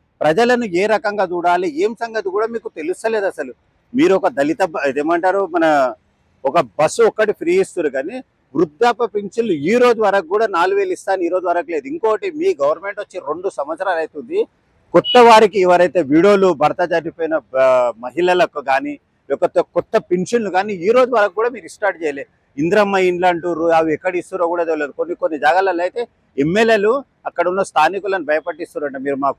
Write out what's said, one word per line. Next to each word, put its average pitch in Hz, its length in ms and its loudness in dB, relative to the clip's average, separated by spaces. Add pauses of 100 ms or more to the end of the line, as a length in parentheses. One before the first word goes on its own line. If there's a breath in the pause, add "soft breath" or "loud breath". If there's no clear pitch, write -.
(200)
ప్రజలను 240 440 2
ఏ 185 220 -2
రకంగా 208 380 0
చూడాలి, 175 580 0
ఏం 220 180 0
సంగతి 220 300 -6
కూడా 208 160 -2
మీకు 226 300 -8
తెలుస్తలేదు 196 500 -4
అసలు. 143 280 -8 (400)
మీరు 165 200 4
ఒక 185 140 2
దళిత 151 360 -2
బ-, 170 140 -6 (100)
ఇదేమంటారు, 170 580 0
మన 156 480 0 (500)
ఒక 135 160 2
బస్సు 151 420 0
ఒక్కటి 214 300 2
ఫ్రీ 175 280 0
ఇస్తున్నారు, 170 320 -2
కానీ 165 300 -8 (320)
వృద్ధాప్య 226 520 0
పింఛన్లు 208 460 -4
ఈ 160 240 0
రోజు 240 240 4
వరకు 196 260 2
కూడా 208 200 0
నాలుగు 190 320 0
వేలు 190 140 -2
ఇస్తాను 190 300 -4
ఈ 170 60 -2
రోజు 180 180 -2
వరకు 170 240 -2
లేదు. 147 160 -4
ఇంకోటి, 208 440 -2
మీ 170 340 -2
గవర్నమెంట్ 196 360 -2
వచ్చి 190 280 -12
రెండు 175 280 -6
సంవత్సరాలు 165 420 -4
అవుతుంది. 156 480 -4 (460)
కొత్త 180 260 4
వారికి 220 420 8
ఎవరైతే 180 420 4
విడోలు, 180 500 4
భర్త 147 360 0 (100)
చనిపోయిన, 160 420 -6 (180)
ఆ, 127 400 4
మహిళలకు 165 600 0
కానీ, 139 380 -4 (320)
లేకపోతే 165 320 0
కొత్త - 340 -4
పింఛన్లు 196 540 -2
కానీ 196 220 -2
ఈ 180 180 -2
రోజు 247 200 4
వరకు 208 240 0
కూడా 226 140 -2
మీరు 202 200 -12
స్టార్ట్ 180 360 -4
చేయలే. 139 220 -6 (320)
ఇంద్రమ్మ 196 380 0
ఇండ్లు 180 300 0
అంటుర్రు, 170 380 -2
అవి 165 280 2
ఎక్కడ 180 240 -4
ఇస్తురో 175 300 -4
కూడా 170 180 -2
తెలియదు. 151 280 -4
కొన్ని 165 220 -6
కొన్ని 160 240 -4
జాగాలలో 170 440 0
అయితే 175 240 -6 (320)
ఎమ్మెల్యేలు 214 680 2 (220)
అక్కడ 170 220 -4
ఉన్న 190 140 -2
స్థానికులను 185 600 -2
భయపట్టిస్తురంట, 151 720 -6
"మీరు 139 200 -4
మాకు 135 220 -2